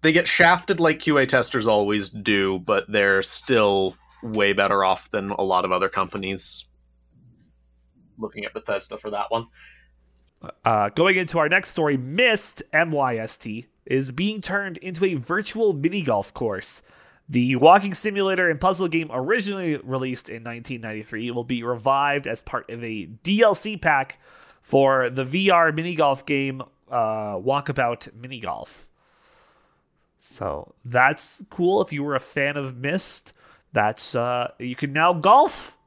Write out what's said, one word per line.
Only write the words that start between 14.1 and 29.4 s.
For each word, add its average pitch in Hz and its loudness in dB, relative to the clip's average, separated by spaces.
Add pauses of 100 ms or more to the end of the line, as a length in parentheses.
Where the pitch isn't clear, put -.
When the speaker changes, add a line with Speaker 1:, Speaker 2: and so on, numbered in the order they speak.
Speaker 2:
being 196 -2
turned 190 -6
into 180 -4
a 185 0
virtual 196 -2
mini 165 -2
golf 110 -2
course. 104 -6 (460)
The 127 0
walking 185 8
simulator 190 0
and 151 -2
puzzle 180 0
game 160 -2
originally 185 -2
released 131 -6
in 113 -14
nineteen 117 -12
ninety-three 110 -8
will 120 -4
be 120 -4
revived 139 0
as 117 -6
part - -10
of 120 -10
a 110 -8
D 185 0
L 208 6
C 214 -6
pack 143 0 (420)
for 135 4
the 131 -4
V 185 0
R 170 6
mini 165 -4
golf 139 2
game, 135 -2 (260)
uh, 110 -2
Walkabout 127 -2
Mini 123 -16
Golf. 80 -10 (1300)